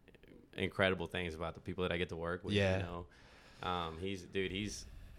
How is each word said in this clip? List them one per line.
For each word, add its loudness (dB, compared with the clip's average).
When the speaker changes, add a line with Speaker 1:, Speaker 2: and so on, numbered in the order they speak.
Speaker 1:
incredible 4
things -2
about -4
the -12
people -4
that 2
I 2
get 2
to -6
work -2
with. 0
Speaker 2:
Yeah. 6
Speaker 1:
You 0
know, -8
um, 0
he's, -4
dude, 0
he's, -2